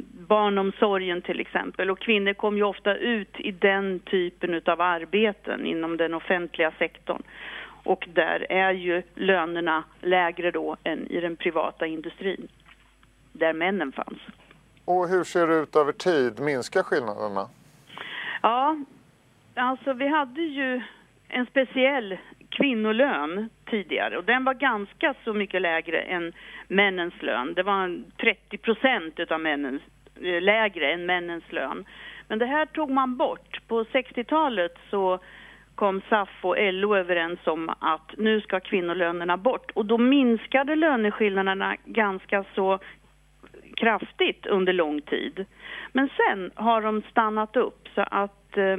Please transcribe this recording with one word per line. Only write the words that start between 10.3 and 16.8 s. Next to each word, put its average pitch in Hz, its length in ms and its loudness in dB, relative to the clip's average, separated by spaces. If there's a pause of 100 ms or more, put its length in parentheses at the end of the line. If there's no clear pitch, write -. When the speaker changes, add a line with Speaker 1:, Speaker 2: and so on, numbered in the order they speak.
Speaker 1:
då 156 320 -4
än 160 240 -4
i 175 140 -4
den 170 140 -4
privata 160 500 -2
industrin, 160 600 -8 (840)
där 160 220 0
männen 165 380 -2
fanns. - 280 -10 (680)
Speaker 2:
Och 180 220 2
hur 180 160 2
ser 170 240 2
det 165 80 4
ut 156 200 2
över 147 160 6
tid? 127 480 2
Minskar 143 440 0